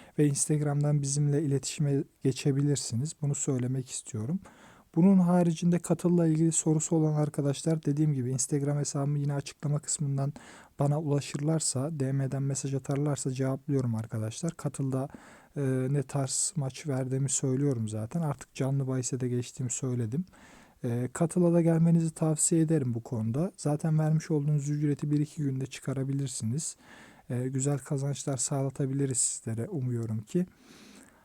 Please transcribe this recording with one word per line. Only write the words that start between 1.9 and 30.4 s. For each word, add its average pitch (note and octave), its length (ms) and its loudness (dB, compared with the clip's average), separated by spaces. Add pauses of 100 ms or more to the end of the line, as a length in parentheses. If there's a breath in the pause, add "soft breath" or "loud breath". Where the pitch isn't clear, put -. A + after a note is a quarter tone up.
geçebilirsiniz. C#3 960 0
Bunu C#3+ 140 0
söylemek B2+ 540 -2
istiyorum. A#2+ 500 -6 (560 loud breath)
Bunun F#3+ 220 8
haricinde F3 640 4
Katı'la E3+ 480 2
ilgili D#3+ 240 4
sorusu D#3 440 2
olan D#3 180 4
arkadaşlar D3+ 720 0
dediğim D3+ 280 2
gibi B2+ 180 -2
Instagram C#3+ 460 0
hesabımı D3 420 -2
yine C#3+ 140 0
açıklama D3 460 -4
kısmından C#3 540 -2 (460 loud breath)
bana D3 220 2
ulaşırlarsa, D3 960 -2
D C3+ 120 0
M'den C3+ 320 -2
mesaj C#3 300 -4
atarlarsa C#3 580 -2
cevaplıyorum C3 640 0
arkadaşlar. A2 560 -4
Katıl'da, C3+ 560 -4 (500 loud breath)
e, D3 40 -4 (280)
ne C#3 140 0
tarz - 520 -2
maç C#3 320 -6
verdiğimi C3 420 -2
söylüyorum C3 600 0
zaten. A2 320 -4
Artık - 340 -6
canlı C3+ 320 0
bahise C3 320 -2
de B2+ 80 -2
geçtiğimi B2 440 -4
söyledim. B2 540 -2 (580 loud breath)
E, B2 300 -2
Katı'la E3+ 400 2
da F3 80 6
gelmenizi E3 500 4
tavsiye D#3+ 500 2
ederim D3 340 2
bu A#2 80 -6
konuda. A2+ 540 -2
Zaten D#3 420 2
vermiş D#3 320 2
olduğunuz D3 380 2
ücreti D3 420 0
bir D3 80 4
iki D3 240 -2
günde C3 220 -2
çıkarabilirsiniz, C3+ 1080 -4 (540 loud breath)
e, B2+ 180 -2
güzel C3+ 300 0
kazançlar C#3 600 -4
sağlatabiliriz C3+ 800 -2
sizlere - 500 -2
umuyorum A#2+ 540 -2
ki. F3+ 240 -2 (800 loud breath)